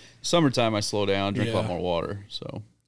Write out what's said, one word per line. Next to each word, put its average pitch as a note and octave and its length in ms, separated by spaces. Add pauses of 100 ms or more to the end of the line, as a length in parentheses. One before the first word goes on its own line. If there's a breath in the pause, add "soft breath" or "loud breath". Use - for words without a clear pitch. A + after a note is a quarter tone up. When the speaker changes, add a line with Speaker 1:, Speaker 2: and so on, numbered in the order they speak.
(240 loud breath)
Speaker 1:
Summertime, B2+ 500
I G#2+ 60
slow G#2 260
down, G2 300
drink G#2+ 160
a - 20
lot F#2+ 120
Speaker 2:
Yeah. - 20
Speaker 1:
more F2 120
water. F2 480
So. - 360 (240)